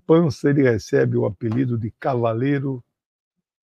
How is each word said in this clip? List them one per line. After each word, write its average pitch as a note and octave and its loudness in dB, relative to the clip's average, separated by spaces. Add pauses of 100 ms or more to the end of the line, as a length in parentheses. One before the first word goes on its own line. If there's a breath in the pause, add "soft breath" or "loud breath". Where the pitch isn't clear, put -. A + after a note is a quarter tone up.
Panza, D#3+ 2
ele C#3+ 4
recebe B2+ 0
o A#2+ 0
apelido A#2 -2
de A2 -6
Cavaleiro C3 -2 (840)